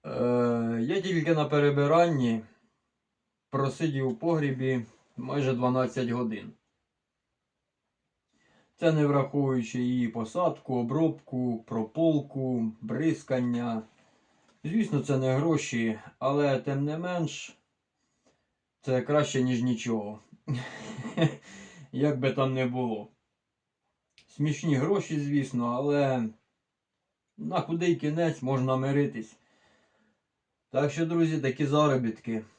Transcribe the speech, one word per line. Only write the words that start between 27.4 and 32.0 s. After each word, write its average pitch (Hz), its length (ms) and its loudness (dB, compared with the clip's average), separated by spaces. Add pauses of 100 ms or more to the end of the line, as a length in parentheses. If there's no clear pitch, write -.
худий 170 360 0
кінець 156 460 -2
можна 131 340 0
миритись. 139 600 -2 (1300)
Так 139 200 0
що, 165 160 -2
друзі, 160 340 2
такі 135 260 0
заробітки. 123 800 0 (140)